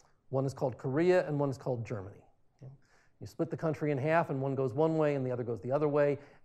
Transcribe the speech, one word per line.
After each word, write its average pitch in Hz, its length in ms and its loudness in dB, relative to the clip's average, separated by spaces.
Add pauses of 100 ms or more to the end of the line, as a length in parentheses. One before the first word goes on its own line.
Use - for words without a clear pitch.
(300)
One 135 160 0
is 135 80 -4
called 127 240 -2
Korea 170 500 2
and 147 100 -2
one 143 120 0
is 127 80 -6
called 120 260 -4
Germany. 98 400 -10 (380)
Okay? 131 100 -18 (480)
You 113 60 -12
split 165 240 -4
the 165 80 -6
country 151 320 -2
in 139 80 0
half 156 320 2
and 139 100 -2
one 135 140 -2
goes 131 180 0
one 160 240 2
way 151 180 2
and 131 120 -2
the 127 40 -2
other 123 140 -4
goes 113 160 -4
the 123 120 -4
other 151 160 2
way, 143 300 4 (260)